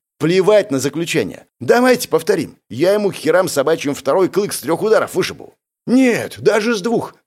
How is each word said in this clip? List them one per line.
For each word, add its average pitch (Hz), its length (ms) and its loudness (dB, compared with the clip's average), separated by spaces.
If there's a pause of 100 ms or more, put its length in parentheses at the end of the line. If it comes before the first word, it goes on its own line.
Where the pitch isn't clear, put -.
(180)
«Плевать 185 520 2
на 139 80 -2
заключение! 139 680 -4 (120)
Давайте 240 500 2
повторим! 160 500 -2 (120)
Я 151 220 0
ему 208 180 0
херам 170 380 0
собачьим 143 460 -2
второй 170 340 0
клык 196 240 -4
с - 80 -8
трех 143 220 -4
ударов 196 320 2
вышибу». - 400 -6 (320)
«Нет, 233 520 2
даже 208 380 0
с 196 60 -6
двух! 226 340 -4 (100)